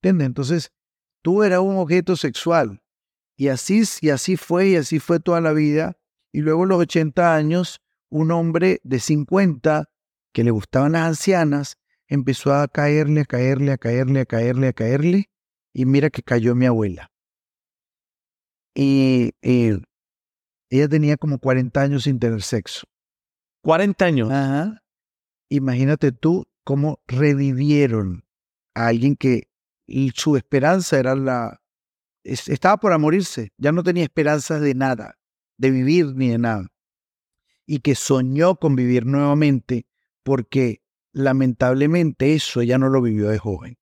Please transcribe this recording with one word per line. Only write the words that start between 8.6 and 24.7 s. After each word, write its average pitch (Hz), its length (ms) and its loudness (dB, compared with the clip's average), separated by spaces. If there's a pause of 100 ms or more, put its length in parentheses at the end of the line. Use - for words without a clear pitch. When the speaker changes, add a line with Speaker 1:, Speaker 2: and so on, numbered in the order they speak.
Speaker 1:
de 127 160 -2
cincuenta 156 920 0 (400)
que 117 120 0
le 120 60 4
gustaban 131 440 0
las 165 120 0
ancianas, 156 720 0 (300)
empezó 139 480 0
a 143 120 0
caerle, 151 540 0
a 139 40 0
caerle, 135 480 0
a 127 40 -2
caerle, 127 440 0
a 120 40 -2
caerle, 123 440 0
a 117 40 -4
caerle. 147 560 0 (440)
Y 131 120 -2
mira 135 240 4
que - 140 -8
cayó 120 320 0
mi 127 100 2
abuela. 107 460 -2 (1600)
Y, 135 560 2 (140)
y 120 340 2 (920)
ella 139 180 2
tenía 151 280 2
como 143 200 -4
cuarenta 131 460 0
años 139 220 -2
sin 135 120 0
tener 113 240 -2
sexo. - 460 -8 (760)
Speaker 2:
Cuarenta 185 440 0
años. 131 260 0
Speaker 1:
Ajá. 139 500 -4 (680)